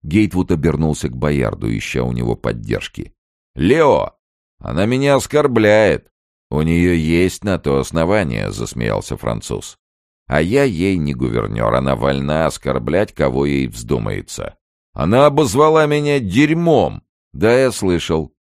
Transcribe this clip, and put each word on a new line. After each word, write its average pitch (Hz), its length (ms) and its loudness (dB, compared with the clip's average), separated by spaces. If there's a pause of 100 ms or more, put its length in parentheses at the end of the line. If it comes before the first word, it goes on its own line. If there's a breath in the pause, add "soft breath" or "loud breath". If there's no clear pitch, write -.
Гейтвуд 90 480 2
обернулся 78 560 0
к 62 80 -8
Боярду, 60 580 -2
ища 62 300 -4
у 62 80 -4
него 58 240 -2
поддержки. 53 800 -8 (400)
«Лео! 117 580 2 (460)
Она 69 260 -4
меня 135 320 2
оскорбляет!» 110 920 2 (400)
«У 71 100 -2
неё 85 320 2
есть 85 500 0
на 98 160 -4
то 69 200 0
основание», 71 720 -2
засмеялся 55 640 -6
француз. 57 600 -8 (480)
«А 71 160 0
я 117 220 2
ей 95 340 0
не 73 160 -2
гувернёр, 57 600 -2
она 65 220 0
вольна 69 500 -2
оскорблять, 71 680 -4
кого 69 320 0
ей 69 200 0
вздумается». 53 920 -8 (360)
«Она 117 340 4
обозвала 151 600 4
меня 147 340 0
дерьмом!» 127 840 2 (300)
«Да, 110 260 2
я 131 140 2
слышал». 85 600 -2 (100)